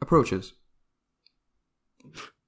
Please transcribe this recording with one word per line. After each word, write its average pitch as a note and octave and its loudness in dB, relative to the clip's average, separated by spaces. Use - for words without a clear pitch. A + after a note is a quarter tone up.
approaches. A#2 2